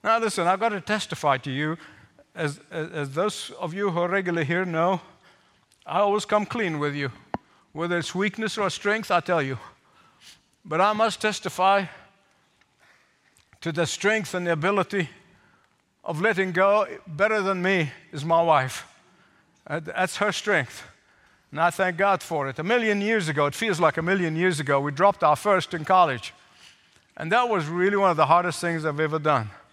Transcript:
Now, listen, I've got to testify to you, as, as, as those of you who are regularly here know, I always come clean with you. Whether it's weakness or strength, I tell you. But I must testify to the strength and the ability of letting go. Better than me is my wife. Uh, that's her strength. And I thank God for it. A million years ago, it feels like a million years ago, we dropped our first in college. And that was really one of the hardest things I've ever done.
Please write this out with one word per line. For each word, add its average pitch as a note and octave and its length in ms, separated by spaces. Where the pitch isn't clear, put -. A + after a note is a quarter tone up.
Now, A3+ 160
listen, G3+ 280
I've F#3+ 140
got A3+ 100
to G3+ 100
testify D#3 560
to C3+ 140
you, D3+ 260
as, D3+ 240
as, E3 220
as C#3+ 180
those F3 400
of E3+ 140
you G3+ 160
who E3+ 100
are F3 80
regularly F3 380
here F3 180
know, E3+ 380
I D#3+ 140
always G3+ 260
come G#3 220
clean F3+ 320
with C#3+ 160
you. C#3 180
Whether E3+ 260
it's - 160
weakness G3+ 420
or G3+ 140
strength, G#3+ 400
I F3 100
tell E3 220
you. C3+ 160
But D#3 160
I G#3 140
must A3 260
testify G3 640
to E3 120
the E3 120
strength G#3 480
and F3+ 140
the E3+ 60
ability F3+ 580
of D#3+ 200
letting F#3+ 300
go. G3 340
Better G3+ 360
than F#3+ 180
me F3 300
is D3 140
my E3 180
wife. C#3 440
Uh, D#3 120
that's - 360
her G3+ 160
strength. - 500
And D3 100
I E3+ 100
thank F#3 280
God G3 240
for C#3+ 260
it. C3 100
A D#3 60
million G#3+ 360
years G#3 280
ago, D3 180
it C#3+ 80
feels G#3 240
like D#3+ 200
a E3 40
million F3 320
years E3+ 260
ago, C#3 200
we C#3+ 120
dropped F#3 300
our D3+ 140
first F#3+ 380
in D#3 100
college. D#3+ 480
And D#3+ 160
that B3 160
was F3+ 180
really F3+ 300
one G3 140
of D#3+ 60
the D3+ 100
hardest F3 340
things E3 240
I've D3 160
ever D#3 180
done. C#3 320